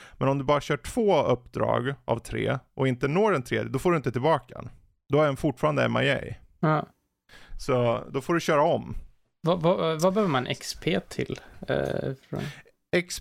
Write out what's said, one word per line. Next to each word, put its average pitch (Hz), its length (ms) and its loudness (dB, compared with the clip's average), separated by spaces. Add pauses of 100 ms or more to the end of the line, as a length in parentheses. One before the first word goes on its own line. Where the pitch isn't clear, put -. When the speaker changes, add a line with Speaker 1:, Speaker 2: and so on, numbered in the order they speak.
(180)
Speaker 1:
Men 131 100 0
om 139 100 2
du 139 60 -4
bara 143 180 2
kör 151 160 -2
två 196 460 2
uppdrag 120 720 0 (120)
av 113 140 0
tre 113 400 -4 (160)
och 135 120 0
inte 127 200 0
når 196 240 2
den 147 120 0
tredje, 113 280 -4
då 127 80 -4
får 180 120 2
du 170 60 2
inte 127 140 -2
tillbaka 139 440 0
han. - 140 -12 (400)
Då 143 120 4
är 156 40 6
han 139 120 0
fortfarande 147 460 0
M 117 140 0
I 131 140 2
A. 127 80 0 (400)
Speaker 2:
Ja. 156 280 2 (720)
Speaker 1:
Så 120 540 0
då 131 100 -4
får 170 120 0
du 170 60 2
köra 151 240 4
om. 135 320 0 (460)
Speaker 2:
Vad, 170 200 2
vad, 165 400 2
vad 185 120 4
behöver 202 180 2
man 127 160 0
X - 360 -6
P 180 160 0
till, - 400 -6 (280)
eh, - 440 -2 (180)
från 143 120 -6 (500)
Speaker 1:
X 175 300 -2